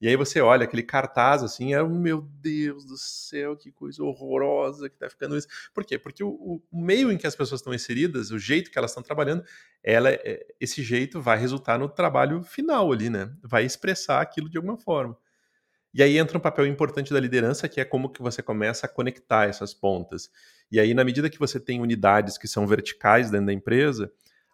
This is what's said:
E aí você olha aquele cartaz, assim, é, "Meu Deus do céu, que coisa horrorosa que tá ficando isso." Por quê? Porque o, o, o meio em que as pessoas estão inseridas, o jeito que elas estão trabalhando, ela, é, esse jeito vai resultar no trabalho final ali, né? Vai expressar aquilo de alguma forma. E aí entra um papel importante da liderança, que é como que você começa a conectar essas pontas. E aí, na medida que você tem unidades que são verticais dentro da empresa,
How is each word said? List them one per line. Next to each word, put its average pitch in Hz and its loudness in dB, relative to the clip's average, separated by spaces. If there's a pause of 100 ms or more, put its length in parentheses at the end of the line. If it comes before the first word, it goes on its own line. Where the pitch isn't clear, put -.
E 110 2
aí 127 6
você 139 0
olha 123 8
aquele 117 -4
cartaz, 135 2
assim, 127 -6
é, 143 2
"Meu 165 -2
Deus 147 -6
do 135 -18
céu, 147 -10
que 147 -20
coisa 143 -12
horrorosa 139 -2
que - -20
tá 135 -10
ficando 143 -8
isso." 147 -6 (260)
Por 208 -6
quê? - -6
Porque - -10
o, 202 -4
o, 175 -10
o 170 -6
meio 220 4
em 185 0
que 160 -2
as 147 -6
pessoas 131 -4
estão 127 -8
inseridas, 123 -2
o 110 -4
jeito 143 -2
que - -2
elas 120 -2
estão - -14
trabalhando, 151 -2 (400)
ela, 117 6
é, - -4 (140)
esse 123 -6
jeito 127 -2
vai 117 2
resultar 123 -2
no 139 -4
trabalho 147 0
final 262 0
ali, 113 -2
né? 107 -6 (100)
Vai 120 2
expressar 139 -2
aquilo 156 -6
de 170 -8
alguma 185 -6
forma. 135 -4 (760)
E 127 4
aí 143 6
entra 160 0
um 165 0
papel 143 2
importante 143 -2
da 139 4
liderança, 127 0
que 139 -4
é 127 0
como 131 -4
que 127 -16
você 120 -6
começa 110 -2
a - -6
conectar 117 0
essas 101 -8
pontas. 92 -4 (400)
E 110 2
aí, 110 6
na 127 4
medida 131 0
que - -20
você 135 -2
tem 120 -6
unidades 104 4
que - -14
são 104 -2
verticais 107 2
dentro 101 0
da 101 0
empresa, 113 0 (420)